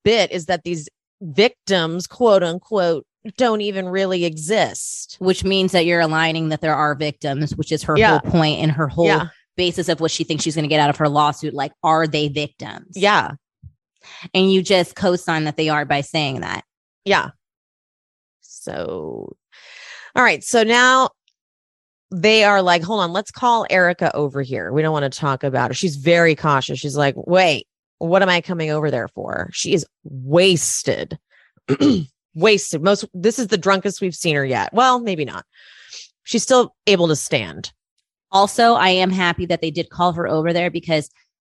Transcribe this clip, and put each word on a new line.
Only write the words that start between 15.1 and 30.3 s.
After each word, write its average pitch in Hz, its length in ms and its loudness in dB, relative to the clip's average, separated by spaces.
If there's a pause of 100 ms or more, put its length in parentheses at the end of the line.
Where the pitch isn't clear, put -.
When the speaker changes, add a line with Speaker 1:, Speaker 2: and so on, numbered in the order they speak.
Speaker 2:
that 151 140 -6
they 156 100 0
are 151 160 0
by 143 160 0
saying 139 400 -4
that. - 240 -8 (400)
Speaker 1:
Yeah. 185 280 0 (1080)
So, 76 960 -10 (800)
all 247 80 4
right. 185 180 2
So 233 220 2
now 247 460 4 (1000)
they 208 340 4
are 202 160 4
like, 175 220 2
"Hold 208 180 -2
on, 170 100 -2
let's 196 200 -6
call 233 380 0
Erica 180 460 0
over 139 260 -4
here. 113 300 -6
We 147 100 0
don't 156 120 0
wanna 143 160 -2
talk 139 340 -4
about 127 280 -2
her." - 20 -6
She's 147 240 -4
very 165 380 4
cautious. 143 440 0
She's 139 160 -8
like, 143 220 0
"Wait, 175 500 2 (300)
what 175 260 0
am 185 60 2
I 180 100 2
coming 165 320 -4
over 151 180 -2
there 120 200 -4
for?" - 420 -8
She - 220 -4
is 151 120 0 (200)
wasted. 147 1120 0 (480)